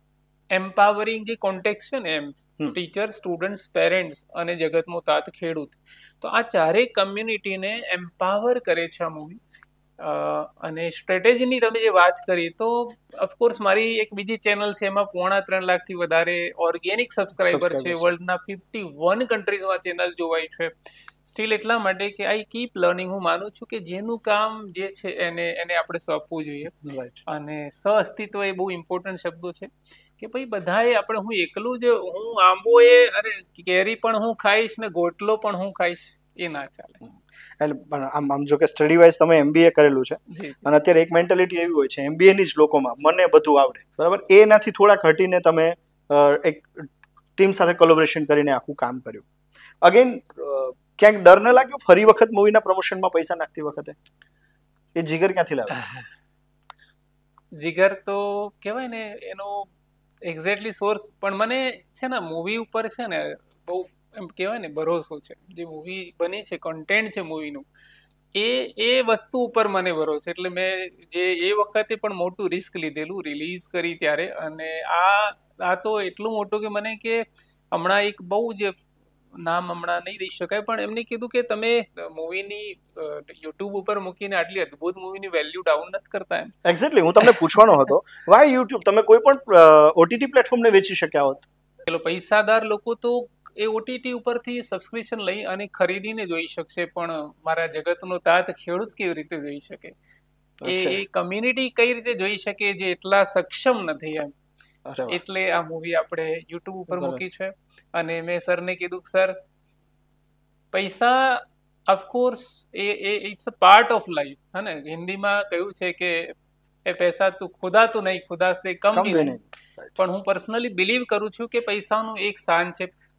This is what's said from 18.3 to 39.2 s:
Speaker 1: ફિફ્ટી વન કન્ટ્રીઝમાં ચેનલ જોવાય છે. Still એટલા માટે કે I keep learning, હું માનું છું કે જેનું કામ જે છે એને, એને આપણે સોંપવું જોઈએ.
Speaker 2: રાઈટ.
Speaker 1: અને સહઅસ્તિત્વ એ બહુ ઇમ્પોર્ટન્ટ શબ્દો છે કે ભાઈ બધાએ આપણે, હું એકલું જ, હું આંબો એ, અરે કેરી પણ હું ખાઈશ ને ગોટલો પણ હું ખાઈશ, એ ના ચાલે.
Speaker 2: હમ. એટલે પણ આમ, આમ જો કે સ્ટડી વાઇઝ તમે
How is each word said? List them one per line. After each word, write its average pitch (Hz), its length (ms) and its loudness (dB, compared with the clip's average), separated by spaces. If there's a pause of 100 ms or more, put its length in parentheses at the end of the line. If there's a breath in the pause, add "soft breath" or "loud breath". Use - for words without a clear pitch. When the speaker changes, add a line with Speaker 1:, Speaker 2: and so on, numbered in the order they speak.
Speaker 1:
ફિફ્ટી 196 460 -14
વન 175 420 -4
કન્ટ્રીઝમાં 196 520 -4
ચેનલ 180 400 -6
જોવાય 165 300 -4
છે. 165 200 -8 (640 soft breath)
Still 214 220 -6
એટલા 220 260 -2
માટે 196 300 -4
કે 202 140 -10
I 208 200 -2 (120)
keep 233 280 -6
learning, 180 200 0
હું 185 200 -8
માનું 175 280 -4
છું - 160 -20
કે 226 120 -10
જેનું 202 400 -10
કામ 214 520 -2
જે 190 200 -8
છે 196 180 -12
એને, 170 400 -6
એને 170 260 -6
આપણે 170 240 -4
સોંપવું 156 440 -6
જોઈએ. 147 220 -12
Speaker 2:
રાઈટ. 139 460 -14 (160)
Speaker 1:
અને 151 420 -10
સહઅસ્તિત્વ 208 760 -2
એ 196 80 -2
બહુ 190 200 -6
ઇમ્પોર્ટન્ટ 180 440 -8
શબ્દો 170 360 -10
છે 185 180 -18 (500 soft breath)
કે 214 80 -16
ભાઈ 254 180 -10
બધાએ 214 480 0
આપણે, 220 260 -2
હું 214 140 -8
એકલું 214 460 -4
જ, 240 60 -4
હું 202 640 2
આંબો 214 320 6
એ, 247 260 10
અરે 202 560 -6
કેરી 185 320 2
પણ 226 220 0
હું 220 180 -2
ખાઈશ 214 440 0
ને 220 100 -6
ગોટલો 175 480 -2
પણ 208 180 -4
હું 190 160 -6
ખાઈશ, 175 280 -4 (380)
એ 175 100 -8
ના 143 180 -10
ચાલે. - 400 -20
Speaker 2:
હમ. - 120 -20 (460 soft breath)
એટલે 151 100 -2 (160)
પણ 143 120 -6
આમ, 139 320 -4
આમ 143 120 -2
જો 143 120 2
કે 160 80 2
સ્ટડી 156 320 2
વાઇઝ 170 220 10
તમે 165 180 6